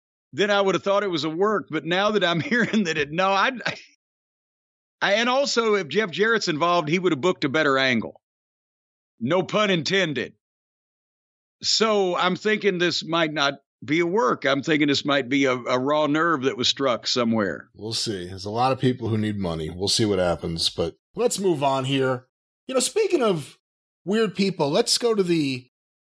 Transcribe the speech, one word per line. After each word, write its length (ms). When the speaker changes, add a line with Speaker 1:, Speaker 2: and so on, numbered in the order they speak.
Speaker 1:
then 160
I 100
would 140
have 100
thought 180
it 80
was 140
a 60
work. 400
But 160
now 240
that 120
I'm 180
<laughs> 0
hearing 440
that 140
it, 120
no, 180
I, 240
I, 120
and 140
also, 460
if 140
Jeff 220
Jarrett's 380
involved, 400
he 100
would 140
have 80
booked 240
a 60
better 260
angle. 420
No 220
pun 280
intended. 640
So 540
I'm 200
thinking 420
this 260
might 280
not 220
be 160
a 60
work. 380
I'm 180
thinking 260
this 160
might 240
be 160
a, 80
a 260
raw 280
nerve 360
that 140
was 120
struck 380
somewhere. 680
Speaker 2:
We'll 180
see. 340
There's 200
a 40
lot 220
of 80
people 280
who 100
need 200
money. 320
We'll 180
see 180
what 120
happens, 520
but 260
let's 240
move 240
on 220
here. 420
You 80
know, 60
speaking 420
of 360
weird 300
people, 360
let's 280
go 160
to 80
the 440